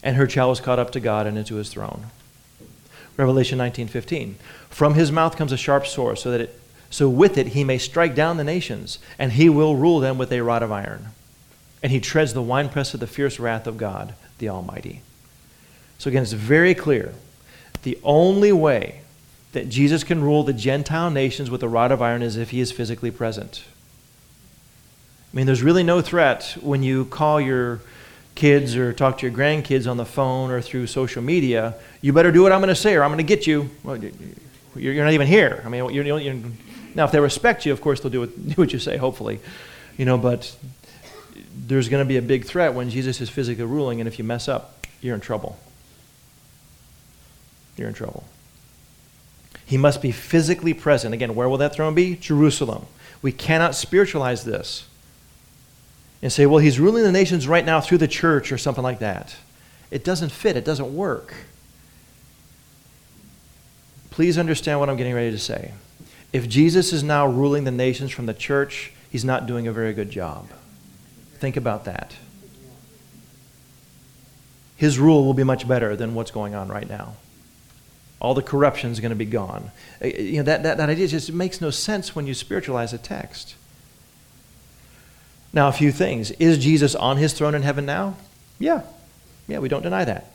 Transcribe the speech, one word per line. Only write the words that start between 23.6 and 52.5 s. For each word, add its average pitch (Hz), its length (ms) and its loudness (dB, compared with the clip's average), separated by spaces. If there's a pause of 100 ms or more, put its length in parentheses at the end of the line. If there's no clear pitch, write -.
I - 40 -4
mean, 131 80 0
there's 127 180 2
really 170 200 4
no 170 180 4
threat 156 600 0
when 139 220 -2
you 131 220 0
call 151 360 0
your 123 400 -2 (540)
kids 143 400 4
or 123 180 0
talk 131 260 0
to 131 80 -4
your 117 80 -6
grandkids 135 540 0
on 123 80 -4
the 120 80 -4
phone 131 460 -2
or 123 100 -2
through 123 260 -6
social 127 340 -4
media, 120 540 0 (260)
"You 139 120 2
better 165 180 8
do 165 100 8
what 190 100 8
I'm 190 80 6
gonna 190 160 2
say 208 200 2
or 147 80 6
I'm 147 80 4
gonna 156 120 -2
get 156 240 2
you." 147 220 0 (140)
Well, 135 140 -8
y-, 107 220 -10
y-, - 160 -18 (400)
you're, 131 180 -4
you're 147 100 0
not 156 100 4
even 143 140 4
here. 170 380 4
I 113 40 -8
mean, 123 240 -6
you're, 139 120 -2
you're, 147 140 -2
you're, 139 160 -6 (600)
now, 160 100 2
if - 60 2
they 151 80 6
respect 147 460 2
you, 147 60 2
of 127 100 -2
course, 139 180 0
they'll 131 120 -6
do 123 100 -2
what, - 280 -8
<laughs> - 0 -
do 147 60 -4
what 156 180 4
you 123 60 -4
say, 131 180 -4
hopefully. 110 420 -4 (580)
You 131 80 -2
know, 127 120 4
but 120 380 -2 (1120)
there's 127 220 0
gonna 139 160 2
be 127 120 0
a 120 40 2
big 120 240 0
threat 165 280 0
when 123 160 -4
Jesus 127 300 -4
is 120 100 -8
physically 120 360 -4
ruling, 123 340 -2
and 113 80 -6
if 113 120 -10
you 110 60 -6
mess 117 220 -6
up, - 380 -8 (160)
you're 123 140 -4
in 101 60 -8
trouble. - 380 -8 (2250)
You're 117 100 -8
in 107 60 -10
trouble. - 320 -14 (1400)
He 135 80 0
must 139 240 2
be 127 100 -2
physically 165 600 0
present. 127 400 0
Again, 113 220 -4
where 123 120 0
will 131 120 0
that 143 160 0
throne 156 180 -2
be? 180 220 2
Jerusalem. 143 720 0 (340)